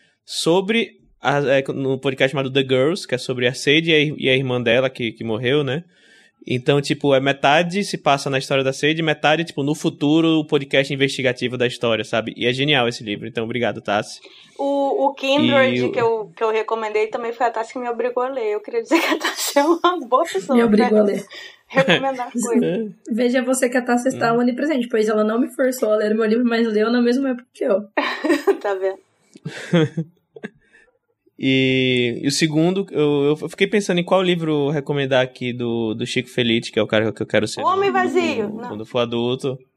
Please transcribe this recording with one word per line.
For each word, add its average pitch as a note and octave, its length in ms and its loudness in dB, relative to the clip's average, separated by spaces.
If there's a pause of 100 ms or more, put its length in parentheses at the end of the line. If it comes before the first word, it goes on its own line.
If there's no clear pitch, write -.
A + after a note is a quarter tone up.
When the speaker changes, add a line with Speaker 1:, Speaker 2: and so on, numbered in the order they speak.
(260)
Speaker 1:
sobre F#3+ 760 0 (220)
a, C#3+ 180 0
é, C3+ 240 2 (100)
no C3+ 240 -2
podcast C3+ 360 0
chamado C3+ 180 -2
The C#3 100 2
Girls, C3 460 0
que C3 80 -2
é - 20 -4
sobre B2 300 -2
a B2 60 0
Sade D#3+ 360 2
e E3 40 4
a D#3 60 6
ir-, D3 180 0
e - 120 -2
a C3 60 4
irmã B2+ 260 0
dela A#2+ 280 2
que, A#2 240 -6
que - 100 -12
morreu, A#2+ 400 0
né? C#3 200 -4 (640)
Então, B2+ 320 2
tipo, C#3+ 360 0
é C3+ 40 4
metade D3+ 640 2
se - 140 -6
passa C#3 320 0
na C3+ 80 0
história C3+ 260 0
da C3+ 80 0
Sade, D#3 300 0
metade, D#3 440 2
tipo, D3+ 180 -6
no D3 100 0
futuro, D#3+ 640 2
o D3+ 80 0
podcast C#3+ 480 0
investigativo B2+ 640 -2
da B2 80 0
história, A#2 380 -2
sabe? A2 340 -4
E G2+ 80 -4
é B2 80 2
genial C3+ 340 2
esse A#2+ 160 -6
livro. G#2 240 -6
Então, A2+ 180 -6
obrigado, A#2 360 -4
Tassi. - 380 -2 (400)
Speaker 2:
O, C#4 480 0
o C4+ 80 0
Kindred C4+ 640 2
Speaker 1:
E - 40 0
o - 80 -2
Speaker 2:
que - 80 -4
eu, A3+ 380 -2
que A3+ 60 -2
eu A3 80 0
recomendei A3 560 -2
também A#3 260 -6
foi A#3+ 140 0
a - 20 2
Tassi A3+ 240 -8
que C4 60 -8
me B3 100 -6
obrigou A#3+ 320 -4
a B3+ 80 -2
ler. A#3 240 -4
Eu G#3 60 -4
queria A3+ 240 -6
dizer D#4+ 180 2
que - 60 -4
a D#4 100 -2
Tassi - 400 -4
é C#4+ 60 4
uma E4+ 440 2
boa C4 180 2
pessoa D4 300 -2
Speaker 3:
Me A#3 80 6
obrigou G#3 260 4
Speaker 2:
pra G#3+ 100 4
Speaker 3:
a G#3+ 60 6
ler. G3 200 -2 (420)
Speaker 2:
recomendar B3+ 640 0
Speaker 1:
<laughs> A#3+ 100 -6
Speaker 2:
coisas. G#3 520 0 (180)
Speaker 3:
Veja B3 320 2
você B3+ 260 0
que B3 100 0
a B3 40 2
Tassi B3 280 0
está A#3 220 0
Speaker 1:
Hum. A#3 100 2
Speaker 3:
onipresente, B3 460 0
pois G#3+ 220 2
ela G#3+ 140 2
não G#3+ 180 0
me D#4+ 140 0
forçou B3+ 380 0
a - 20 4
ler G#3+ 180 2
meu A3 120 2
livro, A#3 200 2
mas A#3 260 2
leu G#3+ 200 2
na B3 100 2
mesma B3+ 300 2
época B3 200 -8
que - 120 -6
eu. G#3 180 2 (400)
Speaker 2:
<laughs> D#4 400 0
Tá G3+ 140 -2
vendo? F#3+ 240 -4 (440)
Speaker 1:
<laughs> D#3+ 720 -2 (1200)
E, C3 840 2
e - 60 0
o - 20 -2
segundo, E3 600 2
eu, D3 500 2
eu D3+ 80 -8
fiquei F#3+ 180 0
pensando G3 320 0
em F3 60 -2
qual F#3 180 2
livro D#3+ 460 0
recomendar C#3 520 0
aqui B2+ 300 -4
do, A#2 420 -2
do A#2 120 -4
Chico - 240 -4
Felitti, A#2 420 0
que - 80 0
é - 20 2
o G#2 60 0
cara A2 240 2
que G#2 100 -8
eu - 60 -4
quero G#2+ 180 2
ser - 160 -8
Speaker 2:
O C#4 40 -2
Homem F#4+ 260 2
Speaker 1:
quando, F#4 220 0
Speaker 2:
Vazio, D4 400 0
não. A#3+ 160 -12
Speaker 1:
quando A2 160 -10
for B2 140 -2
adulto. A#2+ 580 -2 (200)